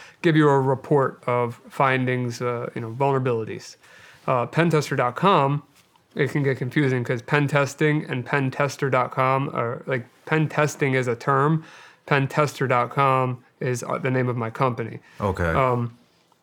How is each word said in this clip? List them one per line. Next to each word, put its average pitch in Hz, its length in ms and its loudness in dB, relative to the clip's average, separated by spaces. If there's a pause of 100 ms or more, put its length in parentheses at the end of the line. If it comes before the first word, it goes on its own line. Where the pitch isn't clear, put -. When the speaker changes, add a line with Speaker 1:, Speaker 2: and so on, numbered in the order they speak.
(220)
Speaker 1:
give 165 120 4
you 151 140 6
a 139 100 6
report 135 680 0
of 120 420 0
findings, 127 720 0
uh, 123 340 -4
you 123 60 -8
know, 113 100 -8
vulnerabilities. 123 880 -2 (500)
Uh, 123 200 0
pentester 156 500 0
dot 123 180 0
com, 147 480 2 (520)
it 139 160 -2
can 147 120 -2
get 135 140 0
confusing 127 480 0
'cause 120 160 -4
pen 147 260 0
testing 147 600 0
and 127 180 -6
pentester 135 680 -2
dot 123 200 0
com 135 400 0
are, 120 360 -4
like, 127 200 -4 (180)
pen 156 240 0
testing 147 460 0
is 127 120 0
a 120 80 -2
term. 147 500 2 (420)
Pentester 139 640 0
dot 120 220 2
com 131 520 2 (160)
is, 127 240 -4
uh, 127 160 -4
the 131 120 -2
name 127 180 0
of 123 80 -4
my 113 120 -4
company. 117 520 -4 (200)
Speaker 2:
Okay. 87 300 0
Speaker 1:
Um, 123 460 0 (460)